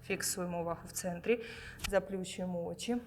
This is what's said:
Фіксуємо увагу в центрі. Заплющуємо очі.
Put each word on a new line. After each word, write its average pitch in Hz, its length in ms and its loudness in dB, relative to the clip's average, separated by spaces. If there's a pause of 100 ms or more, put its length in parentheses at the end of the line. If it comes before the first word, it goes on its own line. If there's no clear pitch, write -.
Фіксуємо 180 580 0
увагу 165 260 -2
в - 40 -12
центрі. 190 520 2 (460)
Заплющуємо 185 760 2
очі. 180 420 0